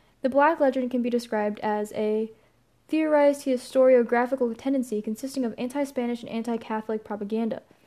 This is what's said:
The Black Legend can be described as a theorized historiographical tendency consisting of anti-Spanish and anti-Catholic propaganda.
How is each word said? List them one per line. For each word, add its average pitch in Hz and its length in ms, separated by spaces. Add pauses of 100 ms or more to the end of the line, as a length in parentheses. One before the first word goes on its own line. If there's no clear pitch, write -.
(220)
The 262 80
Black 294 300
Legend 262 300
can 247 140
be 247 80
described 214 480
as 214 340
a 220 380 (560)
theorized 294 580
historiographical 247 1120
tendency 254 420
consisting 240 460
of 220 100
anti-Spanish 247 680
and - 80
anti-Catholic 226 720
propaganda. 214 580 (260)